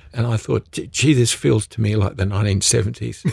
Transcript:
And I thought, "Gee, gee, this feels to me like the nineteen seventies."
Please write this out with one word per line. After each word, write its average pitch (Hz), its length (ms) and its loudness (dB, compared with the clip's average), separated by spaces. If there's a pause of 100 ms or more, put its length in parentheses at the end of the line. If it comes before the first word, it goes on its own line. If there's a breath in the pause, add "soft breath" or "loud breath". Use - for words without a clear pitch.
(120)
And 117 140 -2
I 117 100 0
thought, - 360 -4
"Gee, - 160 -10
gee, 147 260 2
this 120 180 4
feels 123 360 0
to - 120 -6
me 107 140 2
like 101 220 0
the 95 100 0
nineteen 101 360 0
seventies." 117 720 -2